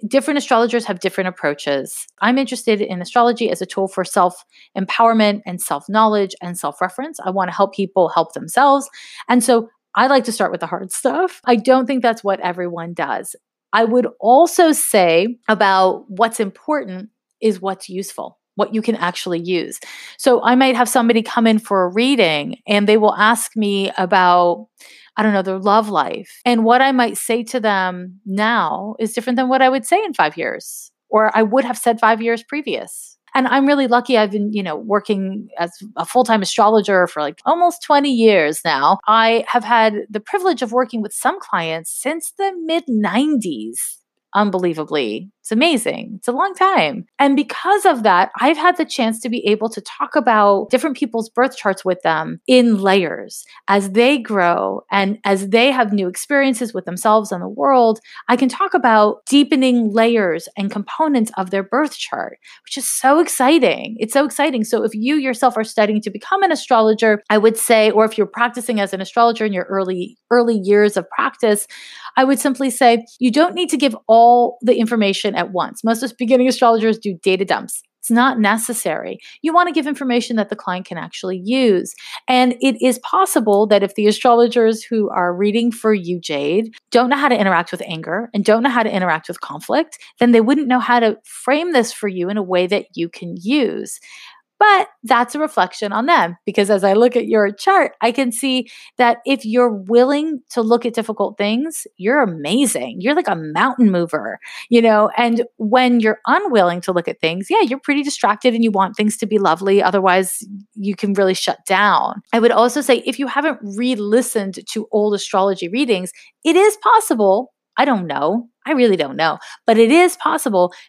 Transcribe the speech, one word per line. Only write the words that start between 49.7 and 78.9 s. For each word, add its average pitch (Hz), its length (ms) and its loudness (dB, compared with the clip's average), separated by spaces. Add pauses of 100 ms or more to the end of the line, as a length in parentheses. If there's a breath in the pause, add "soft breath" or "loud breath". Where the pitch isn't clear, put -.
talk - 340 -8
about 214 540 2
different 254 260 -2
people's 226 340 -6
birth 254 280 -2
charts 190 260 -4
with 180 200 -2
them 160 440 -4
in 240 320 4
layers. 190 640 -2 (240 loud breath)
As 196 240 0
they 240 280 2
grow 180 720 -2
and 196 340 -2
as 196 240 0
they 233 220 4
have 240 200 0
new 196 160 0
experiences 254 640 -2
with 185 120 -8
themselves 214 460 0
and 180 100 -6
the 185 80 -8
world, 240 500 2 (300 loud breath)
I 247 80 2
can 262 100 2
talk 381 260 -4
about 220 520 2
deepening 262 640 2
layers 208 640 0
and 202 160 -6
components 247 640 -2
of 185 120 -4
their 196 140 -2
birth 277 340 -4
chart, - 400 -10 (260 loud breath)
which - 140 -14
is - 120 -8
so 285 300 2
exciting. 254 800 0
It's 220 140 -6
so 277 100 2
exciting. 277 400 -2
So 220 200 -2
if 220 100 -4
you 240 220 -2
yourself 254 420 0
are 220 60 -2
studying 214 380 0
to 208 100 -8
become 381 320 -6
an 359 80 2
astrologer, 220 800 2
I 214 100 2
would 220 180 2
say, 220 320 2
or 208 160 4
if 220 120 -4
you're 208 100 0
practicing 233 520 -4
as 196 140 -4
an 190 80 -6
astrologer 226 420 0
in 208 100 -2
your 180 120 -6
early, 190 520 -6 (120)
early 233 260 2
years 208 400 2
of 175 140 -4
practice, - 580 -2 (480 loud breath)
I 262 100 4
would 269 140 2
simply 269 300 -2
say, 240 360 2 (140)
you 247 120 2
don't 311 240 2
need 359 140 -4
to 302 80 -2
give 247 180 0 (120)
all 240 540 6
the 214 160 2
information 214 560 -2
at 175 200 -4
once. 175 280 -6
Most 226 180 -2
of 247 40 -8
us 247 100 -8
beginning 247 360 2
astrologers 226 500 2
do 190 240 -8
data 190 220 0
dumps. - 360 -6 (200)
It's - 100 -6
not 247 260 2
necessary. 220 800 -2 (240 loud breath)